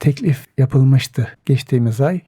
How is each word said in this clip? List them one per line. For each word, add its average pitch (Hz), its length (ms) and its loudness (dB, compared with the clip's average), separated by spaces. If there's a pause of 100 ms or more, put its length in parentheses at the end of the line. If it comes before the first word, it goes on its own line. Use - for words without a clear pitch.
teklif 147 440 -2 (140)
yapılmıştı 135 720 2 (160)
geçtiğimiz 120 560 -2
ay. 165 280 -2